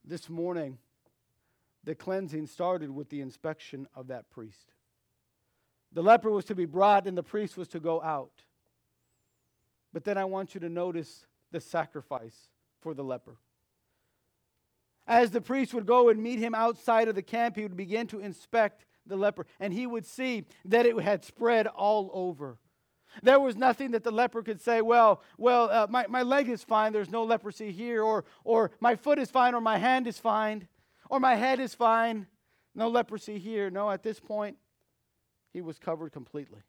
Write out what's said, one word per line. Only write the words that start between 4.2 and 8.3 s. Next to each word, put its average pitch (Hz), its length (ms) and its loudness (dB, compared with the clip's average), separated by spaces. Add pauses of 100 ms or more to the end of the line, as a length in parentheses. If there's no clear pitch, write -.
priest. - 440 -20 (1160)
The 165 100 -6
leper 220 300 6
was 202 140 -2
to 208 100 -6
be 180 100 -2
brought 190 420 4
and 185 100 -6
the 170 60 -6
priest 214 340 -8
was 180 120 -12
to 170 100 -12
go 165 220 -2
out. 151 420 -8 (1500)